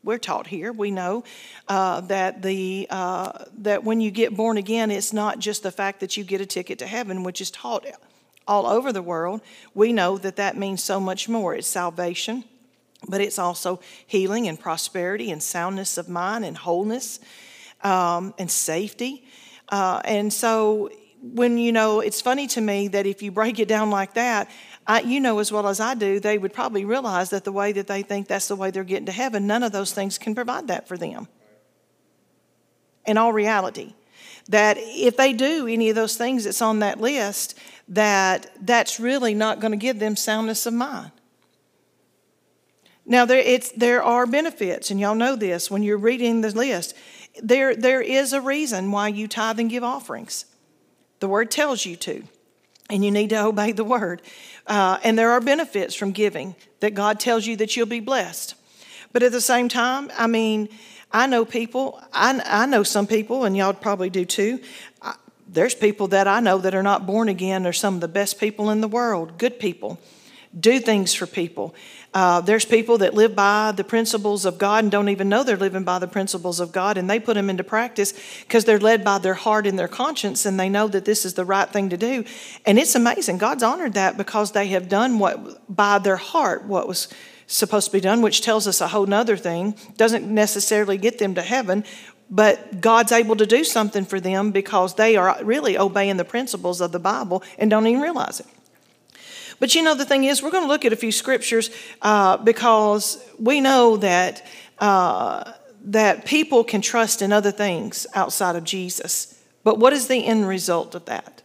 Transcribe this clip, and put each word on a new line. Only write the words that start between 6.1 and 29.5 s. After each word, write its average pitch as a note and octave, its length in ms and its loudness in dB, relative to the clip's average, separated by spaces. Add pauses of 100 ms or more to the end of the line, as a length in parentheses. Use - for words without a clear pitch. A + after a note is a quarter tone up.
you G#3 80 -8
get F#3+ 160 -6
a G3 60 -8
ticket - 340 -10
to B2+ 80 -10
heaven, G3 340 -8
which F3+ 180 -8
is F#3+ 120 -10
taught A#3 340 -8 (640)
all G3+ 180 2
over A#3+ 260 0
the G3 80 -4
world. F3 420 -6 (320)
We A3 180 4
know G3 260 2
that F#3 160 -8
that G3+ 220 -4
means G3 260 -6
so G3 160 -4
much F#3 300 -6
more. G#3+ 260 -2
It's - 140 -6
salvation, F3+ 760 -6 (640)
but G3 140 -4
it's G3+ 180 -4
also F3+ 400 -4 (260)
healing G3+ 440 -2
and D#3+ 100 -8
prosperity F#3 720 -6
and D#3 100 -8
soundness F#3+ 560 -6
of F3 120 -10
mind F#3 360 -6
and E3 120 -10
wholeness, G#3 640 -6 (640)
um, F#3 560 0
and F3 100 -8
safety. G#3+ 720 -6 (460)
Uh, F#3+ 360 -2
and G#3 260 -2
so G#3+ 560 0 (320)
when, A#3+ 380 0
you A#3 140 0
know, A3 280 2
it's G#3+ 220 -4
funny C4+ 240 -2
to - 120 -6
me G3+ 300 -2
that G3 160 -2
if G3 180 -6
you G3+ 80 -8
break A3 280 -2
it G#3+ 100 0
down G#3+ 220 0
like G3 240 -4
that, A#3 360 -2 (360)
I, G#3+ 160 4
you B3+ 180 -2
know A3+ 200 2
as G#3+ 120 -2
well G#3 160 0
as G3 100 -2
I A#3 160 -2
do, G3+ 260 -2
they G#3 180 0
would F#3+ 160 -6
probably G3+ 320 -4
realize G#3 420 -2
that G3 160 -6
the G3 80 -6
way G3+ 200 -2
that G3 140 -4
they G3 140 -6
think G3+ 280 -6
that's G3 200 -4
the G3+ 80 -4
way F#3+ 140 -4
they're F#3+ 120 -6
getting F#3 220 -4
to F#3+ 80 -8
heaven, A3 340 -4
none A3 160 0